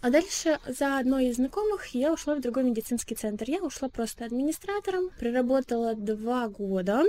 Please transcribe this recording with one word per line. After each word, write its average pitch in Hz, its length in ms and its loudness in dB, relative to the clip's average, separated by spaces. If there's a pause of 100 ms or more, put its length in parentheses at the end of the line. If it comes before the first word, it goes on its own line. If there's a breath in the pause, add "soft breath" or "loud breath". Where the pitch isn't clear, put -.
А 247 80 2
дальше 320 480 2 (100)
за 277 300 0
одной 262 280 4
из 240 100 0
знакомых 392 520 0
я 269 240 2
ушла 302 240 -2
в 285 40 -4
другой 247 220 0
медицинский 233 540 -2
центр. 214 340 -4
Я 349 120 0
ушла 277 260 -4
просто 233 360 -6
администратором, 370 920 -2
проработала 240 760 2
два 220 540 -2
года, 202 600 0